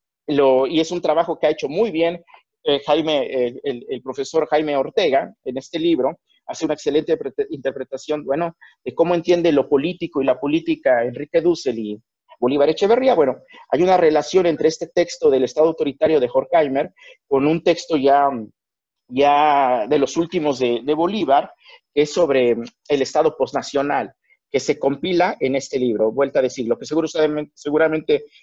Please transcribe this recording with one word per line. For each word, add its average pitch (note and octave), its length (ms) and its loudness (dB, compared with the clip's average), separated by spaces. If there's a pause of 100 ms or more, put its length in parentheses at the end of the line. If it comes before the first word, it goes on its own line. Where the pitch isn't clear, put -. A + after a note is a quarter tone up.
(280)
lo, C3+ 400 4
y D3+ 120 0
es D#3+ 120 -2
un F3+ 100 -6
trabajo D#3+ 380 0
que D#3 80 0
ha D#3 40 2
hecho D#3 180 -4
muy G3 220 -2
bien, E3+ 320 -2 (400)
eh, C#3+ 220 0
Jaime, D3+ 400 0
eh, B2 380 -4
el, B2 260 -8
el B2+ 120 -8
profesor C#3 460 -4
Jaime D3+ 300 0
Ortega, D3+ 560 0 (100)
en B2+ 140 -8
este D#3 220 -10
libro, E3 400 0 (280)
hace - 180 -10
una D3+ 100 -2
excelente D3+ 420 -2
prete-, C#3 320 -6
interpretación, C3+ 760 -8
bueno, E3 320 -4 (280)
de B2 120 -8
cómo E3 180 2
entiende F3 380 2
lo C#3 180 2
político D3+ 520 -2
y C3+ 40 0
la B2+ 140 0
política D3 640 0
Enrique C3+ 380 -2
Dussel D#3 360 0
y G#2+ 240 -8 (380)
Bolívar C#3+ 300 2
Echeverría. A#3+ 460 2
Bueno, C3+ 220 2 (320)
hay D3 120 0
una F#3 160 4
relación E3 480 2
entre D#3 220 0
este - 200 -2
texto E3+ 420 0
del C3 140 2
Estado D#3 240 2
autoritario D#3+ 520 0
de B2 120 0
Horkheimer C#3 640 0 (340)
con C#3 200 2
un D#3+ 160 0
texto E3 340 0
ya, C#3 320 4 (800)
ya C#3 800 2
de D3+ 100 2
los C#3 200 0
últimos D#3 420 -2
de, A#2+ 240 0
de C#3+ 100 0
Bolívar, D#3+ 580 0 (420)
que D3 100 2
es D3 100 -4
sobre C3+ 380 2 (360)
el C#3+ 140 0
Estado D#3 340 0
posnacional, C#3 760 -4 (380)
que C3+ 80 0
se D3 200 -2
compila F3 600 0
en C3+ 160 -2
este C3+ 240 -4
libro, A2 320 2
Vuelta C#3 300 0
de B2+ 80 0
Siglo, A#2 280 -4
que - 80 -14
seguro D#3 200 -2
ustedes, D3+ 480 -2
seguramente D#3 720 0 (180)